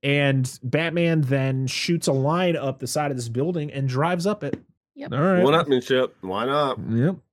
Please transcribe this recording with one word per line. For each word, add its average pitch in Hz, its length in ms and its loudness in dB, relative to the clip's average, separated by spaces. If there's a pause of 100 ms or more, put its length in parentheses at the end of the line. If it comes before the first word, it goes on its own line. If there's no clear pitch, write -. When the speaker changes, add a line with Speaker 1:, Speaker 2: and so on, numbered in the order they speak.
Speaker 1:
And 139 600 2
Batman 165 580 0
then 135 460 0
shoots 170 400 -2
a 147 60 2
line 165 420 0
up 135 240 -4
the 127 80 -8
side 147 240 -2
of 131 60 -4
this 120 120 -6
building 147 420 -2
and 139 180 -2
drives 170 380 0
up 202 160 -2
it. 143 160 -6 (380)
Speaker 2:
Yep. - 160 -10
Speaker 1:
All 123 60 -2
right. 180 240 4
Speaker 3:
One-upmanship. 135 680 4 (100)
Why 95 240 -4
not? 143 320 0 (120)
Speaker 1:
Yep. 127 260 2 (180)